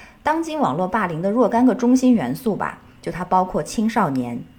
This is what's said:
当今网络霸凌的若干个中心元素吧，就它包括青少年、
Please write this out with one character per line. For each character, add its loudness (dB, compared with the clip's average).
当 0
今 -6
网 0
络 0
霸 -2
凌 -4
的 0
若 2
干 2
个 4
中 2
心 4
元 0
素 -4
吧， -6
就 -8
它 -6
包 2
括 -4
青 -2
少 0
年、 -4